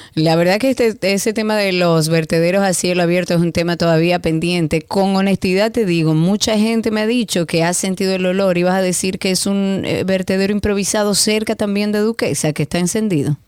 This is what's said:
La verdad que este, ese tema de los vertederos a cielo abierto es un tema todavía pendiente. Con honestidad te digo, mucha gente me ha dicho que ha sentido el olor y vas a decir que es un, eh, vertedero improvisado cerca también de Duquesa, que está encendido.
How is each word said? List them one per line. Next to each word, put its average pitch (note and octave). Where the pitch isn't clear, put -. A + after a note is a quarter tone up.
La D#3+
verdad F3+
que C4
este, A#3+
ese G3
tema G#3+
de G3
los E3+
vertederos E3
a F#3+
cielo F3+
abierto F3
es E3+
un E3+
tema E3+
todavía E3+
pendiente. E3
Con G3
honestidad F#3+
te A#3
digo, E3
mucha G3+
gente A3+
me G#3+
ha G#3+
dicho A3
que E3
ha F3
sentido F#3+
el F#3
olor F#3
y F3
vas F3+
a F#3+
decir F#3
que F#3+
es F3+
un, G3
eh, -
vertedero F#3+
improvisado G#3
cerca G#3+
también G#3
de G#3+
Duquesa, G#3+
que G3
está -
encendido. F3+